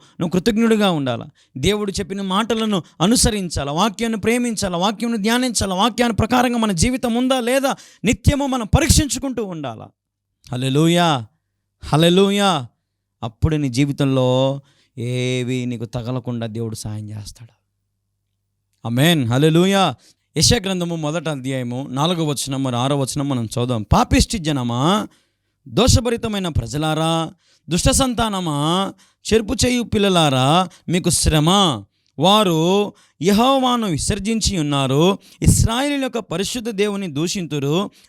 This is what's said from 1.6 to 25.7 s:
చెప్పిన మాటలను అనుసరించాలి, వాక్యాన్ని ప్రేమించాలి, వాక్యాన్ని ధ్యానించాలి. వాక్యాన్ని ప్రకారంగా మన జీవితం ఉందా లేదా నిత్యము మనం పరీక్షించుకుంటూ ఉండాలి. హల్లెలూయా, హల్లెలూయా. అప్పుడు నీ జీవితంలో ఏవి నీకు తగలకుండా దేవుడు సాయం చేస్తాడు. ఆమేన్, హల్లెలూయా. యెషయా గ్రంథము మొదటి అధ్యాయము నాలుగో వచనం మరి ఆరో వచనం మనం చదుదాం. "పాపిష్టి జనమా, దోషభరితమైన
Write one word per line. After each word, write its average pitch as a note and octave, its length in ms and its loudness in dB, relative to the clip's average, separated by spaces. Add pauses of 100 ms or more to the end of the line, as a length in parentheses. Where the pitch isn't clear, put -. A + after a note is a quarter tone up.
చెప్పిన G3 300 -8
మాటలను G#3 600 -2 (180)
అనుసరించాలి, F#3+ 680 0
వాక్యాన్ని G#3+ 500 -2
ప్రేమించాలి, A3 560 0
వాక్యాన్ని A3+ 420 -2
ధ్యానించాలి. A3+ 540 0
వాక్యాన్ని A3+ 440 0
ప్రకారంగా A#3+ 420 2
మన A3 140 0
జీవితం A#3 420 0
ఉందా B3+ 260 2
లేదా B3+ 360 0 (280)
నిత్యము C4+ 420 2
మనం B3+ 200 -2
పరీక్షించుకుంటూ C4 800 0
ఉండాలి. C#3+ 380 -10 (720)
హల్లెలూయా, C#3+ 720 2 (580)
హల్లెలూయా. F3+ 800 2 (560)
అప్పుడు D3+ 340 -2
నీ D3 120 -2
జీవితంలో C3+ 920 0 (380)
ఏవి B2+ 680 -4
నీకు A#2+ 180 -6
తగలకుండా A#2+ 600 -6
దేవుడు A2 280 -6
సాయం G#2+ 360 -10
చేస్తాడు. G#2+ 420 -16 (1300)
ఆమేన్, C3+ 420 2
హల్లెలూయా. D#3+ 640 2 (420)
యెషయా A#3 280 2
గ్రంథము F3 320 -4
మొదటి D#3 320 -4
అధ్యాయము C3 600 -6
నాలుగో D#3+ 340 0
వచనం C#3 380 -2
మరి B2+ 140 -2
ఆరో C3+ 220 0
వచనం C#3 300 -4
మనం B2+ 160 -2
చదుదాం. A#2+ 380 -2 (100)
"పాపిష్టి A#3 460 2
జనమా, D3 720 0 (600)
దోషభరితమైన A3+ 800 0